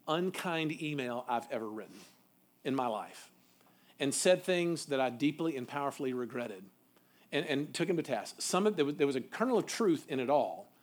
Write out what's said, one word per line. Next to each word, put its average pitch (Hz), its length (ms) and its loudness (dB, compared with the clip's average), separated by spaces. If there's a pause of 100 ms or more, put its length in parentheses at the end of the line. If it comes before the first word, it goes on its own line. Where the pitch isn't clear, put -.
unkind 160 720 -2
email 131 480 -4
I've 117 200 -2
ever 113 200 -4
written 95 260 -10 (720)
in 135 100 0
my 127 120 0
life 101 440 -6 (640)
and 139 160 0
said 185 300 4
things 175 440 0
that 139 120 0
I 131 100 2
deeply 151 460 0
and 123 100 -6
powerfully 139 460 -2
regretted 117 540 -6 (640)
and, 143 140 0
and 147 280 0
took 170 160 0
him 180 60 2
to 156 80 2
task. 113 360 -4
Some 196 280 2
of, 214 80 4
there - 80 4
was, 147 120 2
there 147 120 4
was 135 80 0
a 131 60 0
kernel 240 360 0
of 175 100 2
truth 180 420 2
in 135 100 0
it 123 100 0
all, 107 400 2 (140)